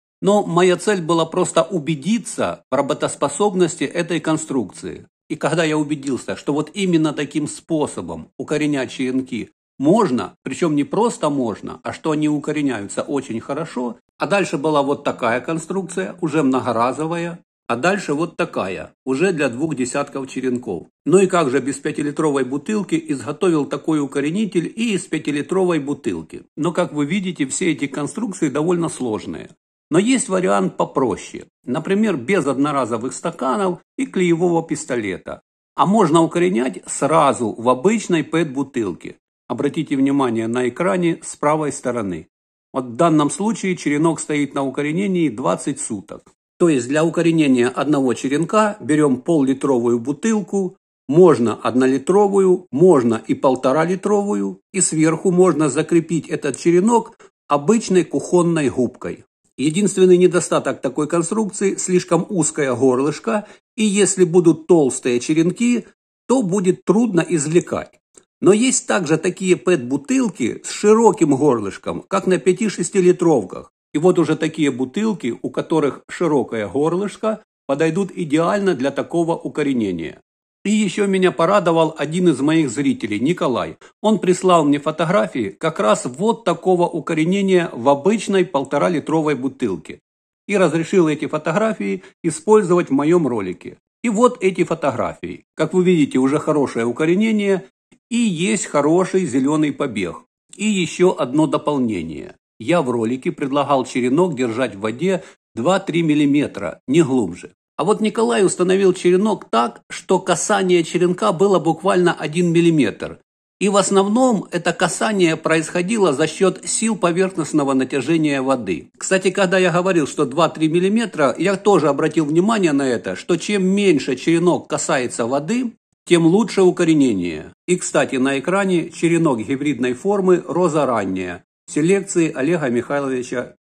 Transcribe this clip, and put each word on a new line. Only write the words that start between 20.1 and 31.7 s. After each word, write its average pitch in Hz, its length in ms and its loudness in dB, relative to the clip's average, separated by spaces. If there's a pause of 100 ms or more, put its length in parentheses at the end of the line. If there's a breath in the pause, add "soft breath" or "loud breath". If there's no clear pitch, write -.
черенков. 123 560 -6 (180)
Ну 160 140 4
и 196 80 6
как 170 240 0
же 139 80 0
без 135 180 -4
пятилитровой 147 680 -2
бутылки 160 640 -4
изготовил 147 580 -2
такой 151 340 -2
укоренитель 156 760 -2
и 220 200 -2
из 175 80 -4
пятилитровой 160 760 -2
бутылки? 117 640 -8 (120)
Но, 170 160 -2
как 165 220 -2
вы 147 100 -2
видите, 175 420 -4
все 165 260 -2
эти 139 160 -6
конструкции 165 600 -6
довольно 160 400 0
сложные. 107 600 -6 (400)
Но 160 80 2
есть 220 320 2
вариант 185 480 0
попроще. - 640 -4 (180)
Например, 190 540 -2